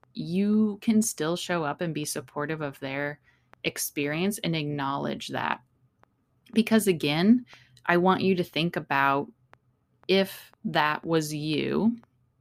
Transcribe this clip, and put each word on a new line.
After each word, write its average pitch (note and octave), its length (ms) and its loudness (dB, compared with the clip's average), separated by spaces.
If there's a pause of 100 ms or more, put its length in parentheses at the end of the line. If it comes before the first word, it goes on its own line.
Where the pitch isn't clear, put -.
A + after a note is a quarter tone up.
(120)
you G#3 720 0
can A3 180 4
still E3+ 360 -2
show F3 260 -2
up D3 180 -4
and E3+ 140 -2
be D3+ 100 -4
supportive D3 560 -6
of C#3+ 200 -8
their C#3+ 400 -6 (420)
experience D#3+ 760 -2
and E3 180 -2
acknowledge C#3+ 720 -4
that. - 340 -4 (880)
Because A3 360 4
again, F3 580 4 (400)
I F3 120 6
want F3+ 240 4
you F#3+ 120 2
to F3 100 0
think E3 300 -2
about C#3 560 0 (800)
if F#3+ 420 0 (140)
that D3+ 400 -2
was D#3+ 280 0
you, D3+ 640 -2 (440)